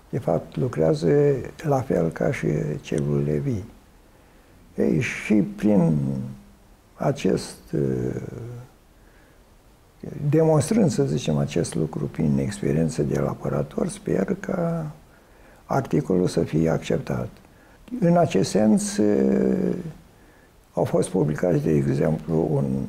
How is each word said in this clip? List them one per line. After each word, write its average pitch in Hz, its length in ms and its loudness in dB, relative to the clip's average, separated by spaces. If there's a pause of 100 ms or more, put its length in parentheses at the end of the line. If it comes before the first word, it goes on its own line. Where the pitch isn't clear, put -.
(100)
de 143 80 -4
fapt, - 380 -4
lucrează 156 520 0 (540)
la 139 180 0
fel - 280 0
ca 156 240 -2
și - 140 -4 (340)
celulele 143 560 -2
vii. 135 280 -2 (1080)
Ei, - 260 2
și - 340 -2
prin 160 600 4 (1000)
acest, - 640 -2 (140)
eh, 65 500 -2 (2000)
demonstrând, 160 600 4
să 143 140 2
zicem, 143 320 -2
acest 143 380 0
lucru - 300 -2
prin 71 340 0
experiență 73 640 0
de 69 160 -2
laborator, 143 720 -4
sper 185 520 -2
ca 165 500 -4 (760)
articolul 143 640 0
să 170 140 0
fie 160 280 0
acceptat. - 600 -2 (720)
În 170 160 4
acest 175 340 2
sens, 208 480 2
eh, - 760 2 (1000)
au 165 120 0
fost - 240 0
publicați, 151 540 0
de 156 80 2
exemplu, 139 800 2
un 143 140 0 (240)